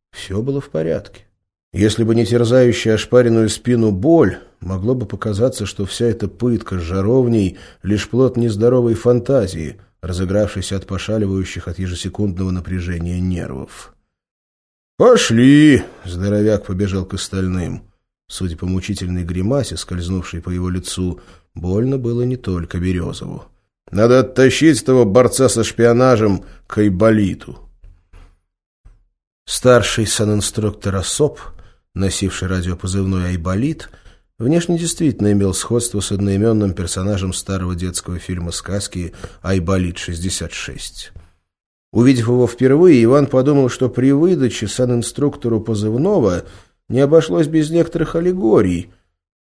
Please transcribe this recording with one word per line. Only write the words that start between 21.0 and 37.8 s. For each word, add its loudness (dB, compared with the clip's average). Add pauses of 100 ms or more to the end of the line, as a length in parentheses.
больно -2
было -4
не -4
только -6
Берёзову. -6 (460)
«Надо 6
оттащить 4
этого 4
борца 4
со 0
шпионажем 2 (220)
к -4
Айболиту». 0 (1900)
Старший 2
санинструктор -2
Осоп, -2 (540)
носивший -2
радиопозывной -2
«Айболит», -4 (500)
внешне 0
действительно 0
имел 2
сходство -2
с -6
одноимённым 0
персонажем -4
старого -6
детского -8